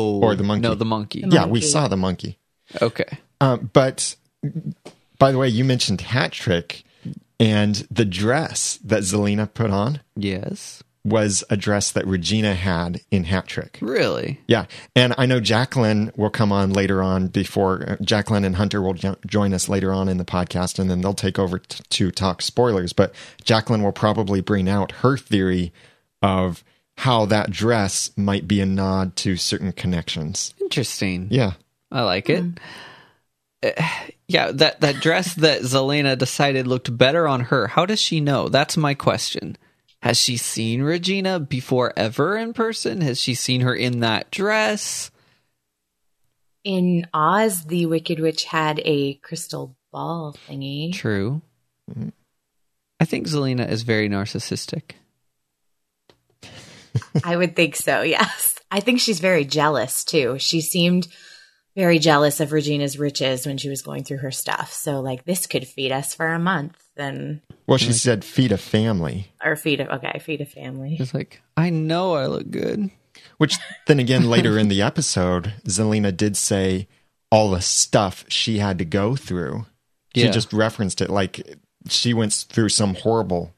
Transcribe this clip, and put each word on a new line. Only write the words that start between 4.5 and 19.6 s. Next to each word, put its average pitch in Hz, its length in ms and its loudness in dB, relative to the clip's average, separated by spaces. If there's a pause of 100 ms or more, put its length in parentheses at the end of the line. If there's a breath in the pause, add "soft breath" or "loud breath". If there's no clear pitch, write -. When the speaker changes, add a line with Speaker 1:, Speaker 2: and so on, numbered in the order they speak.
Speaker 1:
by 135 120 6
the 131 60 0
way, 131 120 2
you 117 140 2
mentioned 123 380 0
hat - 300 0
trick, - 520 -2 (560 loud breath)
and 104 360 4 (160)
the 117 140 2
dress 107 800 -2
that 101 200 2
Zelena 104 500 0
put 113 160 0
on 107 300 0 (160)
Speaker 2:
Yes. 101 680 -6 (220)
Speaker 1:
was 104 460 2
a 110 80 2
dress 101 340 0
that - 160 -2
Regina 95 480 0
had 87 460 -2 (100)
in 92 140 2
Hat 92 220 -2
Trick. - 340 -10
Speaker 2:
Really? 139 680 -2
Speaker 1:
Yeah. 110 200 4 (280 loud breath)
And 123 220 6
I 131 80 4
know 127 160 2
Jacqueline 110 720 2
will 107 140 0
come 104 240 2
on 98 180 2
later 95 320 2
on 92 240 2
before, 95 640 0
uh, 98 120 -2
Jacqueline 104 440 2
and 92 100 0
Hunter 101 260 0
will 95 120 0
jo-, 95 240 -4 (100)
join 101 260 2
us 90 140 -2